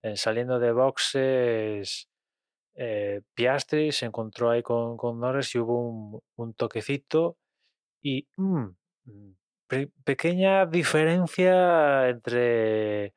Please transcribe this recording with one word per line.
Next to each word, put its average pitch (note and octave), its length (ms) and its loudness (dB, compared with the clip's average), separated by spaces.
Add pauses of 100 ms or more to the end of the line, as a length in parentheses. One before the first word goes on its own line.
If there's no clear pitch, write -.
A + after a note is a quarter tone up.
Eh, G#2+ 140 -6
saliendo B2 420 -2
de A#2+ 120 2
boxes, A#2+ 1400 0 (680)
eh, G#2 460 -4 (140)
Piastri C#3 560 0
se - 160 -4
encontró A2+ 420 -2
ahí A#2 140 2
con, A#2 340 -2
con A#2 220 -4
Norris C3 340 -2
y B2 60 0
hubo A#2+ 280 0
un, A2 340 -12 (160)
un A2+ 180 -10
toquecito C#3 840 -2 (640)
y, C#3 260 -4 (100)
mm, F3+ 320 -2 (1000)
pe-, C3+ 240 -4 (120)
pequeña F#3 640 2
diferencia E3 1400 4
entre A2 1080 0